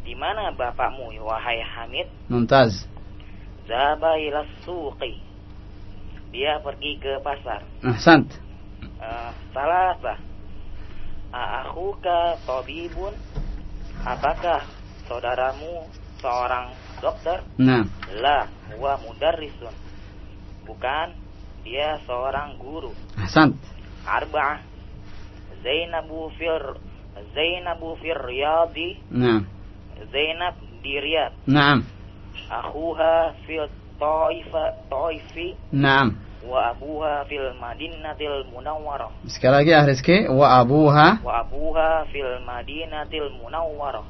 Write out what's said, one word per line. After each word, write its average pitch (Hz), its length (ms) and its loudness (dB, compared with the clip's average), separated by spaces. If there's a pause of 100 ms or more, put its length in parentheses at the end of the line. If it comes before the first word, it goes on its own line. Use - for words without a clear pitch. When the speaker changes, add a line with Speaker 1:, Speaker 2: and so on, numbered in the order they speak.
Speaker 1:
Di 123 100 -8
mana 180 400 -2
bapakmu, 123 560 -2 (120)
wahai 113 420 -2
Hamid? 117 420 -6 (240)
Speaker 2:
Mumtaz. 120 560 6 (800)
Speaker 1:
Zahaba 147 500 2
ila 151 300 -2 (160)
suqi. 151 560 -8 (1120)
Dia 147 320 0
pergi 143 400 -8
ke 135 180 -2
pasar. 127 440 -6 (180)
Speaker 2:
Ahsant. 139 480 8 (680)
Speaker 1:
Eh, 117 320 -8 (200)
salasa. 165 640 2 (1120)
Aakhuka 165 1200 0
tabibun? 151 680 -6 (920)
Apakah 147 580 0 (460)
saudaramu 135 800 -4 (320)
seorang 123 500 -2 (300)
dokter? 170 420 -2 (140)
Speaker 2:
Naam. 123 320 6 (320)
Speaker 1:
La, 135 260 4 (240)
huwa 139 300 -2
mudarrisun. 135 720 -4 (920)
Bukan, 127 440 -4 (580)
dia 143 400 -2
seorang 135 500 -4
guru. - 380 -10 (240)
Speaker 2:
Ahsant. 151 400 6 (500)
Speaker 1:
Arba'ah. 143 560 0 (960)
Zainabu 160 800 -4
fir, 160 400 -2 (560)
Zainabu 170 640 -2
fir 160 160 -4
Riyadi. 143 960 0
Speaker 2:
Naam. 120 320 4 (640)
Speaker 1:
Zainab 160 480 -2 (240)
di 139 160 -6
Riyadh. 143 380 0 (100)
Speaker 2:
Naam. 143 400 6 (640)
Speaker 1:
Akhuha 160 880 2 (100)
fil 156 240 -4 (300)
Taifa, 156 800 0 (100)
Taifi. 165 680 -4 (160)
Speaker 2:
Naam. 135 420 6 (300)
Speaker 1:
Wa 120 260 2
abuha 147 560 -2
fil 139 300 -4
Madinatil 147 880 -6
Munawwarah. 143 640 -8 (160)
Speaker 2:
Sekali 135 380 6
lagi, 165 80 8
ah, 151 100 10
Rizki. 139 460 6
Wa 131 340 10
abuha. 151 560 10
Speaker 1:
Wa 117 240 0
abuha 160 640 2
fil 131 380 -4
Madinatil 147 880 -6
Munawwarah. 143 760 -6